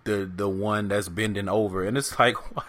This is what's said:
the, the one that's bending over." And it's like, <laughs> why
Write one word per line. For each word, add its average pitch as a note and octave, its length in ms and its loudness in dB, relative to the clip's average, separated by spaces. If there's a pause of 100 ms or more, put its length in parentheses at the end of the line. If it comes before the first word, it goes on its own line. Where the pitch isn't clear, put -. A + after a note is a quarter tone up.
the, G2+ 300 0
the G2+ 140 0
one G#2 400 0
that's G2+ 200 0
bending G2+ 400 -2
over." F#2+ 360 2
And A2 140 0
it's - 200 -4
like, A#2+ 180 6
<laughs> - 200 -8
why - 120 -8